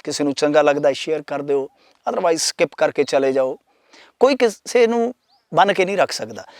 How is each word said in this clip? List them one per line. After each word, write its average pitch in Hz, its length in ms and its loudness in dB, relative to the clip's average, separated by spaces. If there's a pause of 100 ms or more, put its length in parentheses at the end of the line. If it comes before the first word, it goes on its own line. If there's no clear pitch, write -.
ਕਿਸੇ 147 200 -6
ਨੂੰ 143 100 -2
ਚੰਗਾ 147 280 2
ਲੱਗਦਾ 147 320 2
ਸ਼ੇਅਰ 156 280 -6
ਕਰ 143 200 -8
ਦਿਓ, 143 260 -2 (420)
otherwise 170 280 0
ਸਕਿਪ - 400 -2
ਕਰਕੇ 147 260 0
ਚਲੇ 135 300 0
ਜਾਓ। 135 240 -2 (600)
ਕੋਈ 262 160 6
ਕਿਸੇ 240 520 2
ਨੂੰ 233 260 -2 (400)
ਬੰਨ੍ਹ 190 200 4
ਕੇ 190 120 2
ਨਹੀਂ 202 120 -4
ਰੱਖ - 140 0
ਸਕਦਾ, 110 340 -12 (140)